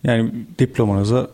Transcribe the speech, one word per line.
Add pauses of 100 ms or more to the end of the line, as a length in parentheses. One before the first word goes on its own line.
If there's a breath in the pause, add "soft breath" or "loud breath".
yani (280)
diplomanıza